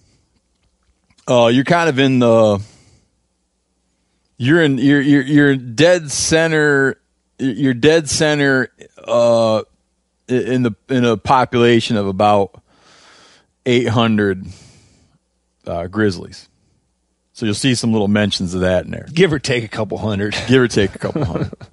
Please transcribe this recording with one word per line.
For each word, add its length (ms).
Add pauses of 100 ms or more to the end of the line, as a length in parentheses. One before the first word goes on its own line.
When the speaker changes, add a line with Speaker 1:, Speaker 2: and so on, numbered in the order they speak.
(1300)
Speaker 1:
uh, 240
you're 120
kind 240
of 100
in 200
the, 420 (1800)
you're 240
in, 160
you're, 220
you're, 220
you're 340
dead 540
center, 880 (400)
you're 360
dead 340
center, 600 (380)
uh, 520
i-, 40 (680)
in 340
the, 100 (160)
in 160
a 120
population 800
of 100
about 540 (1080)
eight 220
hundred, 580 (1200)
uh, 220
grizzlies. 600 (840)
So 120
you'll 100
see 200
some 180
little 160
mentions 460
of 80
that 240
in 40
there. 220
Speaker 2:
Give 200
or 60
take 260
a 40
couple 300
hundred. 440
<laughs> 40
Speaker 1:
Give 160
or 60
take 260
a 40
couple 260
hundred. 280 (200)